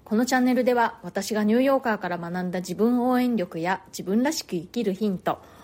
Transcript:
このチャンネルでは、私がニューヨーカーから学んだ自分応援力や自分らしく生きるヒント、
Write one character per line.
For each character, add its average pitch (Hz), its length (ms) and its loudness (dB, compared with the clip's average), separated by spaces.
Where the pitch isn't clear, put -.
こ - 120 -2
の 240 100 4
チ 254 100 0
ャ 254 40 4
ン 247 60 4
ネ 254 80 4
ル 247 100 2
で 247 100 4
は、 233 300 0
私 196 320 -6
が 214 80 2
ニ 214 120 4
ュ 247 40 4
ー - 20 4
ヨ 269 160 4
ー - 20 0
カ 247 140 0
ー 208 60 -2
か 180 100 -6
ら 175 80 -4
学 175 260 -6
ん 180 80 -4
だ 185 80 -4
自 180 160 -8
分 240 320 2
応 254 120 2
援 247 160 0
力 175 240 -4
や 175 300 -2
自 - 140 -12
分 208 200 0
ら 302 100 2
し - 100 -6
く - 120 -8
生 170 120 -6
き 240 160 -4
る 196 100 0
ヒ 208 160 -2
ン 185 100 -2
ト、 - 200 -4